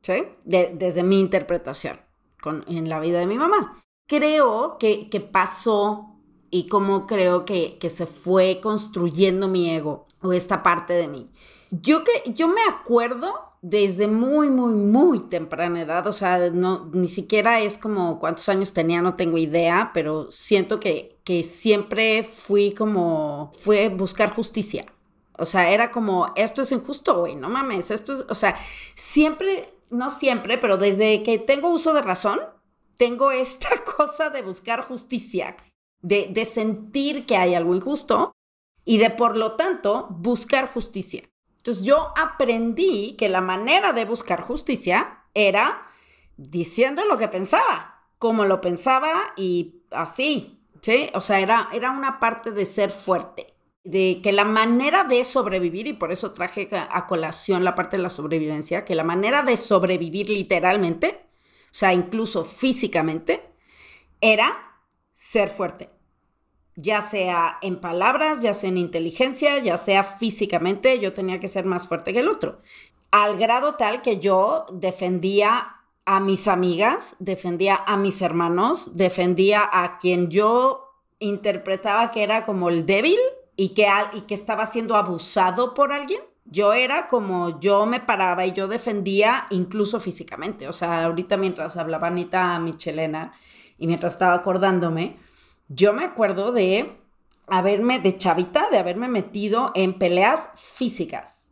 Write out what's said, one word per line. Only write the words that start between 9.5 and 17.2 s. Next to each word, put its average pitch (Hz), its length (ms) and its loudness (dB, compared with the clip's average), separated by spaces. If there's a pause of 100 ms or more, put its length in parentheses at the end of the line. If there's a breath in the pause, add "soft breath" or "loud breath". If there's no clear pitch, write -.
ego 151 380 -4 (160)
o 185 100 0
esta 180 300 0
parte 170 300 2
de 170 160 0
mí. 139 200 -14 (420 soft breath)
Yo 302 340 2
que, 403 280 0
yo 320 140 0
me 403 220 2
acuerdo 240 640 0 (300)
desde 196 440 2
muy, 262 420 2
muy, 247 260 2
muy 214 540 4
temprana 170 520 -4
edad, 165 260 -2
o 208 60 -2
sea, 180 380 2
no, 180 420 0
ni 180 160 2
siquiera 214 500 2